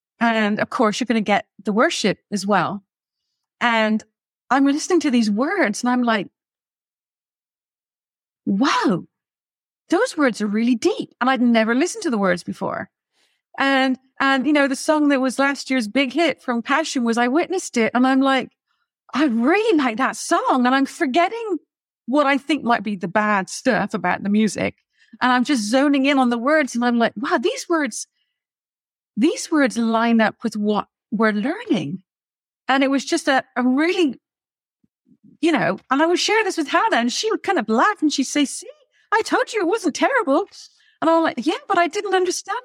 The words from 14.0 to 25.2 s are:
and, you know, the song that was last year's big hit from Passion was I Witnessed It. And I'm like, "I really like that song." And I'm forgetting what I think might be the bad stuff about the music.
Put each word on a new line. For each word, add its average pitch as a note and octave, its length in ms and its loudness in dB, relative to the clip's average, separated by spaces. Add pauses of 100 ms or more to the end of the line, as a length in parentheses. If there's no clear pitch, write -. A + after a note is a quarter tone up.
and, C4+ 280 2
you D#4 60 2
know, C#4 140 4
the C4 80 -2
song D4+ 340 2
that C#4 120 2
was C4 180 -2
last C#4 300 0
year's B3+ 180 0
big B3+ 260 0
hit D#4 280 0
from A#3 200 -4
Passion C#4 420 -2
was A#3 140 0
I A#3+ 100 2
Witnessed E4+ 500 -2
It. A3 160 2
And B3 140 2
I'm C4 140 2
like, C4+ 300 0 (600)
"I C#4 120 2
really D#4 520 2
like B3 200 0
that A#3+ 180 -2
song." E4+ 500 0
And B3+ 100 2
I'm C4+ 100 2
forgetting F4 720 -2 (480)
what C#4+ 200 2
I C#4 120 2
think C#4 260 -2
might A3+ 200 0
be G#3 120 -4
the F#3 120 -8
bad G#3 420 0
stuff - 440 -2
about F3 300 -2
the G3 60 -2
music. G#3 460 0 (460)